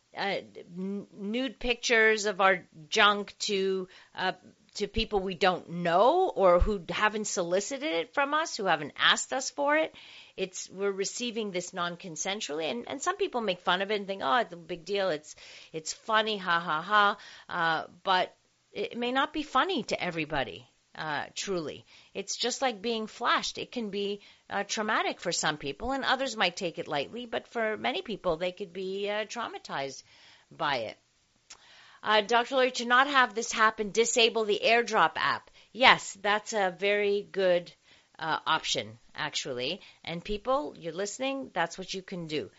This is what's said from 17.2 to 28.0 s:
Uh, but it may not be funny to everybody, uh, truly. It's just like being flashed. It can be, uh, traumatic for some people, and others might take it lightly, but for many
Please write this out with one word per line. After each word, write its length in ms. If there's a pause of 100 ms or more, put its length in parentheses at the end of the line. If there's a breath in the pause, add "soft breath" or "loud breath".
Uh, 380 (180)
but 300 (380)
it 240
may 160
not 200
be 100
funny 400
to 200
everybody, 640 (280)
uh, 300 (100)
truly. 500 (300 loud breath)
It's 220
just 260
like 180
being 260
flashed. 520
It 120
can 200
be, 300 (280 loud breath)
uh, 180
traumatic 540
for 120
some 260
people, 340
and 120
others 340
might 180
take 220
it 100
lightly, 380
but 220
for 280
many 240